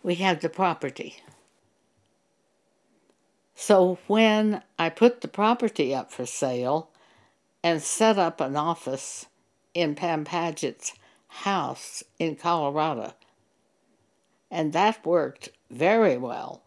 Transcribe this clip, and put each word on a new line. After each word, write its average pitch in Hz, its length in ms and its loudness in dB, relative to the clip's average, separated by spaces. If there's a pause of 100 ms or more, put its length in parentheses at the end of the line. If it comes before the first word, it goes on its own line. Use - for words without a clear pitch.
We 180 120 0
had 180 260 0
the 165 80 -4
property. 165 680 -4 (2500)
So 185 520 4
when 214 560 4 (160)
I 165 100 0
put 240 320 4
the - 80 -10
property 214 680 0
up - 160 -6
for - 140 -10
sale 127 680 -2 (720)
and 165 200 0
set 220 360 2
up 165 220 0
an 139 160 -2
office 151 720 -4 (480)
in 160 200 0
Pam 156 300 -4
Paget's 165 720 -6 (340)
house - 760 -6 (160)
in 160 180 -4
Colorado, 151 760 -2 (1400)
and 156 220 -2
that 202 340 0
worked - 440 -2 (200)
very 175 460 4
well 120 500 -8